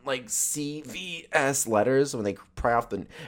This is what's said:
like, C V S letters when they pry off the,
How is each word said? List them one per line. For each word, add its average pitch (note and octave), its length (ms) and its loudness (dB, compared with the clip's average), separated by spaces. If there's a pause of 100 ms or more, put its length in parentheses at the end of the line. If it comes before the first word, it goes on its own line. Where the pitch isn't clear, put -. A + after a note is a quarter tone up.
like, C3 240 -4
C D3 560 -4
V F3 460 -12
S C#3 360 2
letters C3 480 4
when A2+ 80 -4
they G2+ 140 -2 (180)
pry A#2 180 2
off A#2 160 2
the, F#2+ 160 -6 (220)